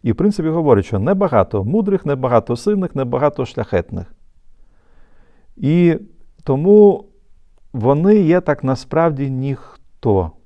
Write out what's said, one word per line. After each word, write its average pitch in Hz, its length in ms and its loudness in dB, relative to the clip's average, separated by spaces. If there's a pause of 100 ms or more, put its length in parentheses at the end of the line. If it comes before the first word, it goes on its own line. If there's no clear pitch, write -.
І, 117 80 0
в 104 40 0
принципі, 180 340 -2
говорить, 147 360 2
що 101 140 -4
небагато 185 640 0
мудрих, 190 420 -2
небагато 127 500 -2
сильних, 196 400 -4
небагато 131 500 -2
шляхетних. - 680 -6 (1400)
І 165 400 2 (460)
тому 190 640 4 (680)
вони 147 420 2
є 180 260 2
так 147 220 -4
насправді 139 680 -2
ніхто. 123 1000 -4 (140)